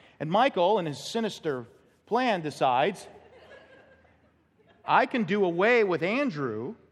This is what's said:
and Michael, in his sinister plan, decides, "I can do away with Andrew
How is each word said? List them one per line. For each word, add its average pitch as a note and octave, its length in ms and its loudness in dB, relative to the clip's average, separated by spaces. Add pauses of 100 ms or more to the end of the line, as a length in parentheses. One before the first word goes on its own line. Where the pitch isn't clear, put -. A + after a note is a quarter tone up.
(200)
and D#3 100 -6
Michael, G#3 480 2
in F3+ 80 -2
his C#3+ 140 -6
sinister E3 680 -6 (400)
plan, A3+ 360 0
decides, D3 680 0 (1800)
"I F#3+ 200 4
can B3+ 180 -2
do G3 220 0
away G#3 380 2
with F3 200 0
Andrew E3 720 -4 (160)